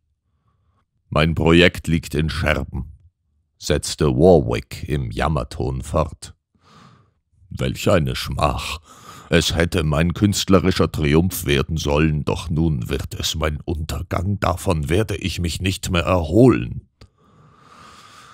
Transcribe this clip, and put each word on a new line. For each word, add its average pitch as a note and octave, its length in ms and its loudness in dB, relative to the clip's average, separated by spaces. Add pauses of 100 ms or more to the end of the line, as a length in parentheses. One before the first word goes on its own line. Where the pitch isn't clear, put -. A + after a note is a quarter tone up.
(1120)
"Mein D#2 240 2
Projekt E2+ 520 4
liegt D#2+ 280 -2
in D#2 140 0
Scherben", D2+ 600 -4 (680)
setzte - 500 -2
Warwick C2 840 4
im C2+ 200 -4
Jammerton C2 720 -4
fort. - 540 -4 (1120)
"Welch C2 400 -4
eine D#2 260 2
Schmach! - 640 -4 (500)
Es E2 260 2
hätte E2+ 280 0
mein D#2 300 0
künstlerischer F#2+ 760 2
Triumph D#2+ 540 0
werden C#2+ 320 0
sollen, D2 480 0
doch - 240 -4
nun D2+ 400 -2
wird - 260 -6
es - 200 -6
mein D#2+ 260 -4
Untergang. E2+ 760 -4
Davon D#2+ 500 -2
werde F#2+ 260 0
ich - 240 -6
mich E2+ 220 -4
nicht F#2+ 300 -4
mehr F2 120 0
erholen." E2+ 840 2 (1400)